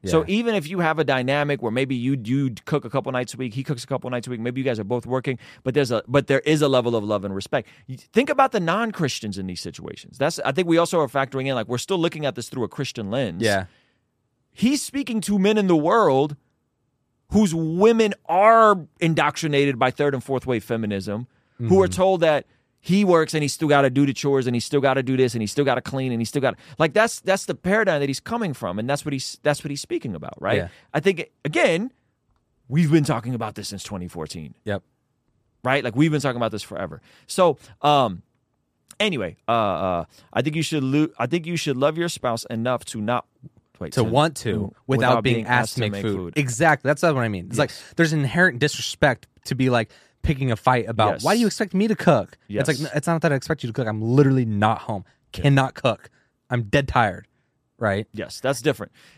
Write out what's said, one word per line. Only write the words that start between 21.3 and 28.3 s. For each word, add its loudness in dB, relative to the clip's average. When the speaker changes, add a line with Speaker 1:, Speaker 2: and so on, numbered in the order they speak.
Speaker 1:
who 4
are 4
Speaker 2:
Mm-hmm. -4
Speaker 1:
told 2
that 2
he 2
works 4
and 0
he's -2
still -4
gotta 6
do 2
the -2
chores 0
and 0
he's -2
still 0
gotta 2
do -2
this 2
and -2
he's -4
still 0
gotta 0
clean -6
and -2
he's -4
still -2
gotta, 0
like, 0
that's, 0
that's -2
the -6
paradigm 0
that 0
he's -4
coming -4